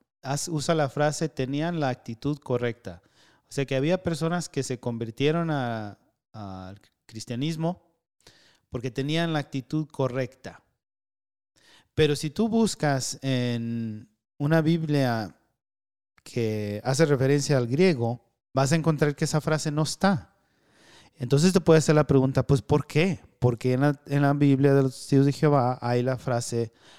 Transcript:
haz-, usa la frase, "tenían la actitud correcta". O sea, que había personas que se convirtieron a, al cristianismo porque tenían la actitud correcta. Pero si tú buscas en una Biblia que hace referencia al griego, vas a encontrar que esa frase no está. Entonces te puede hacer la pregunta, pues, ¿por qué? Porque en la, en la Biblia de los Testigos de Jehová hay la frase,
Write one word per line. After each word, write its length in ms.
haz-, 240
usa 260
la 160
frase, 400
"tenían 500
la 100
actitud 500
correcta". 640
O 60
sea, 140
que 80
había 260
personas 480
que 140
se 160
convirtieron 720
a, 480
al 480
cristianismo 760
porque 200
tenían 420
la 60
actitud 500
correcta. 760
Pero 220
si 160
tú 180
buscas 720
en 880
una 220
Biblia 760
que 580
hace 220
referencia 520
al 100
griego, 580
vas 180
a 40
encontrar 400
que 100
esa 160
frase 300
no 120
está. 520
Entonces 360
te 80
puede 160
hacer 180
la 120
pregunta, 380
pues, 160
¿por 260
qué? 340
Porque 340
en 80
la, 260
en 160
la 100
Biblia 400
de 100
los 120
Testigos 320
de 60
Jehová 480
hay 220
la 140
frase, 560